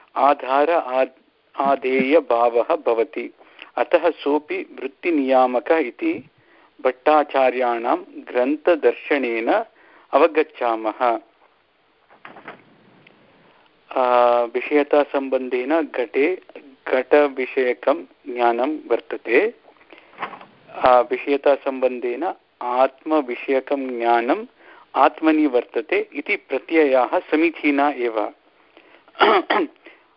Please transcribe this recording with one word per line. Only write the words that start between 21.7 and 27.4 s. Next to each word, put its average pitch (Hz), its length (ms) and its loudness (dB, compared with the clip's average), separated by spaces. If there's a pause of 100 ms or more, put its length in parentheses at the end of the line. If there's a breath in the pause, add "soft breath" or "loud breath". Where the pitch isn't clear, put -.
आत्मविषयकं 131 1400 -2
ज्ञानम् 120 460 0 (500 loud breath)
आत्मनि 156 520 2
वर्तते 127 640 -4
इति 143 220 -6
प्रत्ययाः 139 840 0
समीचीना 151 680 0